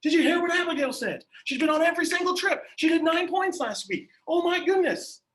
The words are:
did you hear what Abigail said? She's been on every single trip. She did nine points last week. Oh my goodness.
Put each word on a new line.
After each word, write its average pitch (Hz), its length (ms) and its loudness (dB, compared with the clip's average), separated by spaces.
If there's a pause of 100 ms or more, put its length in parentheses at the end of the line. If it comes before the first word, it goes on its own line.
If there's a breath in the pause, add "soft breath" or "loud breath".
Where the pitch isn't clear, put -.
did 302 100 0
you 320 100 4
hear 349 180 2
what 349 100 -2
Abigail 330 420 0
said? 175 320 -8 (200 loud breath)
She's 269 140 -6
been 311 120 2
on 311 120 4
every 330 240 2
single 359 300 0
trip. 359 260 -2 (140 loud breath)
She 320 120 0
did 330 140 2
nine 330 260 2
points 381 300 -2
last 214 300 -6
week. 190 200 -6 (180 soft breath)
Oh 339 160 0
my 349 220 0
goodness. 359 580 0 (120)